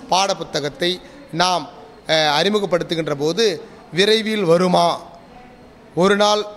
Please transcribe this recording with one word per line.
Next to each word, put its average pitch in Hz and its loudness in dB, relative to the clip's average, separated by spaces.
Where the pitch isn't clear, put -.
பாடப்புத்தகத்தை 175 -2
நாம், 170 0
அஹ், - -2
அறிமுகப்படுத்துகின்ற 160 0
போது 165 -2
விரைவில் 214 0
வருமா, 175 2
ஒரு 196 2
நாள் 208 2